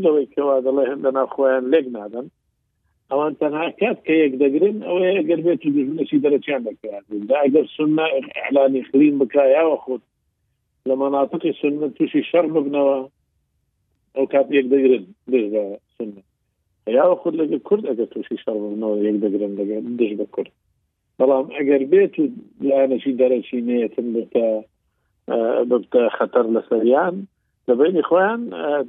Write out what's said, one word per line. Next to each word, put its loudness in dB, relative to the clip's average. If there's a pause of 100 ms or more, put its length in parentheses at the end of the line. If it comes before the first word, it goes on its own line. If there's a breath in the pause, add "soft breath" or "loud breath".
لەوەی 2
کەوا 0
دەڵێ 0
هەندە -4
ناو 0
خۆیان 0
لێک 2 (100)
نادەن. -12 (840)
ئەوان 0
تەنها -2
کات -2
کە 0 (100)
یەک 0 (100)
دەگرن، 2
ئەوەیە 0
ئەگەر 0
بێت 0
و -2
دژمنێکی 0
دەرەچیان 0
دەکرێت. -10 (240)
دا 2
ئەگەر 4 (100)
سوننا 0
ئیعلانی 0
خلین 4
بکا 2 (120)
یاوە 2
خۆت -8 (800)
لە 0
مەناتقی -2
سونە -4
تووشی -2
شەڕ 0
ببنەوە، 0 (1200)
ئەو -2
کات 0
یەک 2
دەگرن 4 (280)
دژ 2
بە -2 (260)
سونە. -14 (640)
یاوە 4
خۆت -4
لەگە -2 (100)
کورد 0
ئەگەر -4
تووشی -8
شەڕ -4
ببنەوە، -4 (120)
یەک 0
دەگرن -2
لەگە -4 (200)
دژ 0
بە -8
کورد. -8 (640)
بەڵام 2
ئەگەر 2 (100)
بێت 4
و 2 (360)
لایەنێکی 0
دەرەچی 0
نێتن -2
بتە، -2 (800)
ئە، -2 (300)
ببتە 0
خەتەر 0 (100)
لەسەریان، 0 (520)
لە 4
بینی 2
خۆیان، 2
ئە، -6 (160)